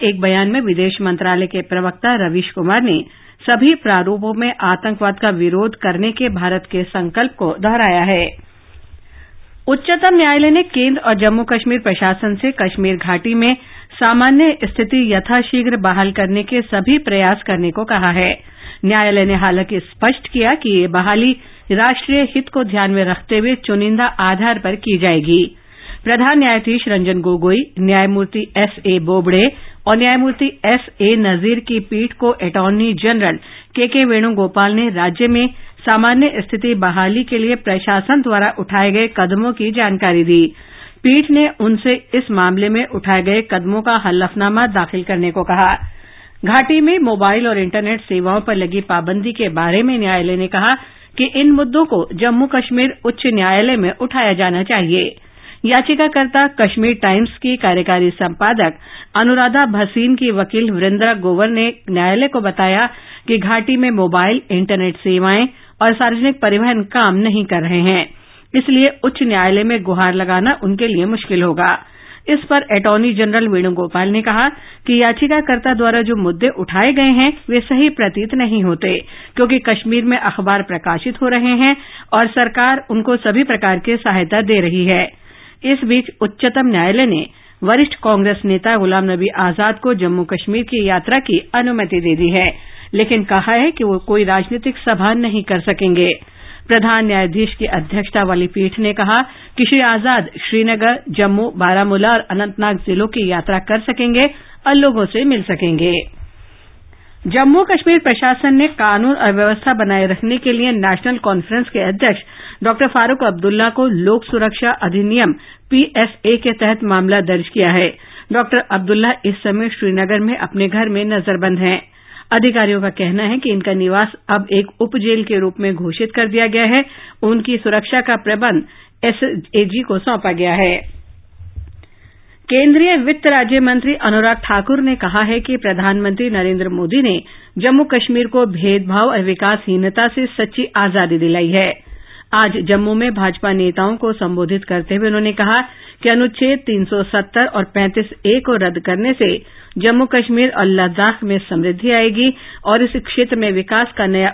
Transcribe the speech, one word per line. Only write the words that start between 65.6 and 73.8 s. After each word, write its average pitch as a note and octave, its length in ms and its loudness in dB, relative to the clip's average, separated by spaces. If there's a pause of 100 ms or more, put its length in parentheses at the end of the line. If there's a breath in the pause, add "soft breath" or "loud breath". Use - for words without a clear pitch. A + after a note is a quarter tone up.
और A3+ 140 4
सार्वजनिक A#3+ 460 0
परिवहन G#3+ 440 0
काम G3+ 320 0
नहीं G#3 300 0
कर F3 160 -2
रहे F3 200 0
हैं, F#3 260 0 (460 soft breath)
इसलिए C4 500 2
उच्च C4 180 -2
न्यायालय G3 420 2
में A3+ 180 -2
गुहार F3+ 320 0
लगाना F#3 500 0
उनके G3+ 240 -2
लिए F3+ 180 0
मुश्किल G#3 360 -2
होगा। F3 340 0 (520 loud breath)
इस D4 160 2
पर C#4+ 180 0 (100)
Attorney G#3+ 420 2
General A3 340 0
वेणुगोपाल F3+ 600 0